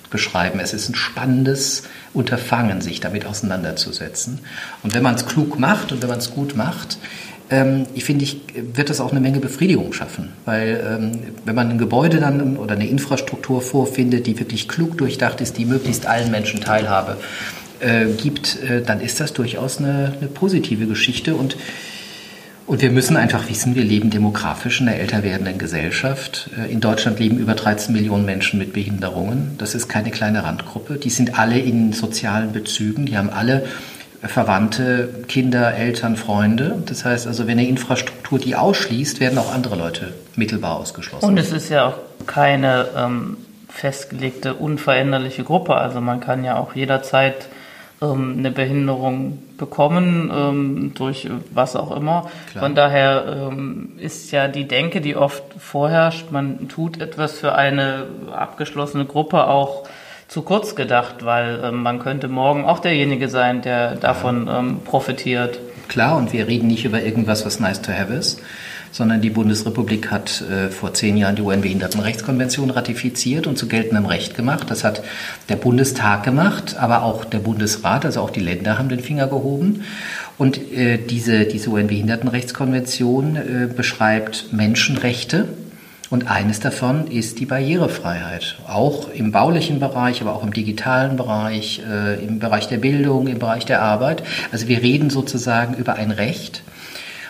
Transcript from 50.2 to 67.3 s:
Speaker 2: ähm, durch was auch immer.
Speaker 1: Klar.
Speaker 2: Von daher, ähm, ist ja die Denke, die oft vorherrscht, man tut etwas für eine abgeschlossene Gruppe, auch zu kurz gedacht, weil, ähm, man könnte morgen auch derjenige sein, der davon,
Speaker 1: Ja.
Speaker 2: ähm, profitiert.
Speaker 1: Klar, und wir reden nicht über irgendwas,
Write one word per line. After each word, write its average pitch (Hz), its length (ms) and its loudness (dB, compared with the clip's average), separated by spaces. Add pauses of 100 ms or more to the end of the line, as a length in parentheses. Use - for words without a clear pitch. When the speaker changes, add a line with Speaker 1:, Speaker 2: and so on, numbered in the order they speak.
Speaker 2:
ähm, 143 600 0
durch 135 340 -4 (240)
was 131 240 2
auch - 180 -4
immer. 160 360 0 (220)
Speaker 1:
Klar. 101 120 -4
Speaker 2:
Von 143 100 0
daher, 139 760 4
ähm, 139 480 -6
ist - 320 -10
ja 139 180 2
die 139 180 -4
Denke, 156 360 0
die 147 140 -2
oft 143 260 2 (160)
vorherrscht, 165 720 2
man 139 380 -4
tut 165 320 -6
etwas 151 380 -4
für - 160 0
eine 135 520 2 (260)
abgeschlossene 143 720 -4
Gruppe, 151 440 2
auch 139 360 2 (440)
zu 156 140 -6
kurz 208 320 0
gedacht, 120 500 0
weil, 117 400 0
ähm, 120 180 -2
man 120 160 0
könnte 135 300 -4
morgen 135 360 2
auch 165 140 4
derjenige 139 500 2
sein, 123 340 2
der 120 340 0
davon, 123 500 0
Speaker 1:
Ja. 123 140 0
Speaker 2:
ähm, 131 240 -2
profitiert. 127 760 -2 (260)
Speaker 1:
Klar, 127 300 2
und 120 160 0
wir 110 160 0
reden 117 180 2
nicht 113 180 2
über 110 180 0
irgendwas, 110 420 0